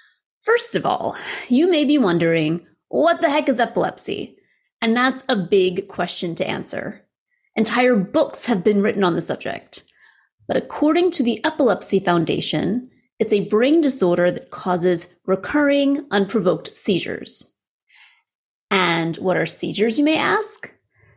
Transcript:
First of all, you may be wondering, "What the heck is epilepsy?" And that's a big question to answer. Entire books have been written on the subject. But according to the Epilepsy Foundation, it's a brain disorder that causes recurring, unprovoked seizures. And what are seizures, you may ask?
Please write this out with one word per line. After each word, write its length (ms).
First 320
of 100
all, 320
you 180
may 160
be 140
wondering, 680
"What 320
the 100
heck 180
is 100
epilepsy?" 800
And 120
that's 320
a 80
big 520
question 480
to 120
answer. 560
Entire 400
books 500
have 180
been 200
written 200
on 120
the 60
subject. 600
But 100
according 540
to 120
the 200
Epilepsy 560
Foundation, 920
it's 160
a 160
brain 320
disorder 480
that 220
causes 640
recurring, 840
unprovoked 640
seizures. 800
And 460
what 220
are 80
seizures, 520
you 60
may 140
ask? 560